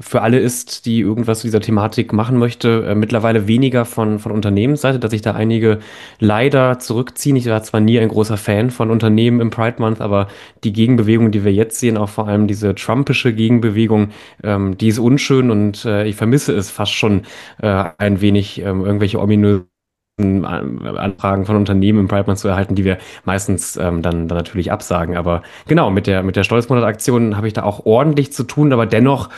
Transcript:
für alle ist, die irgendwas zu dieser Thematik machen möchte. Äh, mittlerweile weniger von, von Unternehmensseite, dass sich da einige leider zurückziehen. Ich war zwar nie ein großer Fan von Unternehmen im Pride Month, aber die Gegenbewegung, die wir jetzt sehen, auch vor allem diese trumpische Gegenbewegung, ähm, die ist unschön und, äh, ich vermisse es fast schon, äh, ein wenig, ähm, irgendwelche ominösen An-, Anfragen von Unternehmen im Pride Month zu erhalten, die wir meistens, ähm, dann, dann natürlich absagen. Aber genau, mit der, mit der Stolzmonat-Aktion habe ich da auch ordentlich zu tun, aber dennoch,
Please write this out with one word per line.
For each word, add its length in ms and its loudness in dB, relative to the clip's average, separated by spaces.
für 220 -2
alle 160 4
ist, 480 -4
die 140 0
irgendwas 400 -2
zu 60 -8
dieser 140 0
Thematik 540 0
machen 240 0
möchte. 500 0
Äh, 60 0
mittlerweile 520 0
weniger 380 2
von, 360 -4
von 120 -8
Unternehmensseite, 680 0
dass 120 -2
sich 100 -2
da 140 -2
einige 460 0
leider 600 2
zurückziehen. 580 -2
Ich 80 -2
war 180 0
zwar 180 -2
nie 180 4
ein 100 2
großer 300 0
Fan 320 0
von 200 -2
Unternehmen 520 2
im 80 0
Pride 300 -2
Month, 200 -2
aber 280 0
die 80 -2
Gegenbewegung, 580 2
die 140 0
wir 80 4
jetzt 260 0
sehen, 200 0
auch 100 -2
vor 180 -6
allem 200 2
diese 280 -2
trumpische 600 0
Gegenbewegung, 800 2
ähm, 360 -2
die 100 0
ist 100 2
unschön 520 2
und, 340 0
äh, 220 -2
ich 100 -6
vermisse 380 0
es 160 -4
fast 240 -6
schon, 300 0
äh, 240 0
ein 240 0
wenig, 400 0
ähm, 200 -2
irgendwelche 380 -2
ominösen 460 2
An-, 640 -2
Anfragen 600 -2
von 80 0
Unternehmen 460 2
im 80 0
Pride 180 0
Month 140 -2
zu 80 -4
erhalten, 260 -2
die 100 0
wir 140 0
meistens, 520 -4
ähm, 260 -2
dann, 240 -2
dann 100 -4
natürlich 360 -4
absagen. 440 -4
Aber 280 -2
genau, 240 2
mit 160 0
der, 160 0
mit 100 -2
der 80 2
Stolzmonat-Aktion 920 0
habe 100 -2
ich 60 -4
da 100 -6
auch 240 -4
ordentlich 460 2
zu 100 -6
tun, 300 0
aber 140 2
dennoch, 520 2